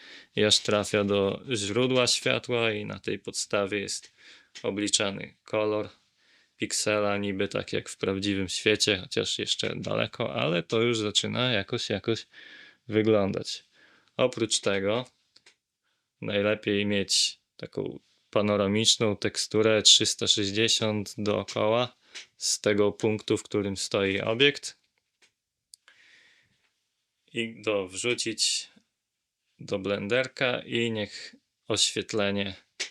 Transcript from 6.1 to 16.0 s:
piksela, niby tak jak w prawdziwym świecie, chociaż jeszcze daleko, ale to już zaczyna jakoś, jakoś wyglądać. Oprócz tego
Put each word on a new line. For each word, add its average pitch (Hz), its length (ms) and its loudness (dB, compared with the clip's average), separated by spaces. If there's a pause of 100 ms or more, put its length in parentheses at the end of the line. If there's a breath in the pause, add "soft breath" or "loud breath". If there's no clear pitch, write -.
piksela, 104 600 0
niby 101 320 -2
tak 101 240 -6
jak 107 160 -4
w - 80 -14
prawdziwym 98 520 -2
świecie, 104 500 2
chociaż - 400 -4
jeszcze - 380 -2
daleko, 113 580 -4
ale 160 280 0
to 113 180 0
już 117 180 2
zaczyna 110 540 0
jakoś, 110 380 -2
jakoś 110 360 -2 (600 loud breath)
wyglądać. 104 760 2 (520 soft breath)
Oprócz 123 440 0
tego 101 440 0 (1160)